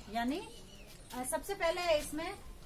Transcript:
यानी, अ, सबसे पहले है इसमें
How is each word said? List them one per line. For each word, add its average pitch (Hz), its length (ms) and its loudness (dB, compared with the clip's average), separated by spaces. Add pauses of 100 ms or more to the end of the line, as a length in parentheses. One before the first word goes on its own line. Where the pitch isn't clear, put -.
(120)
यानी, 269 360 0 (680)
अ, 254 100 -2
सबसे 311 300 0
पहले 359 260 4
है 330 200 6
इसमें 320 340 -2 (320)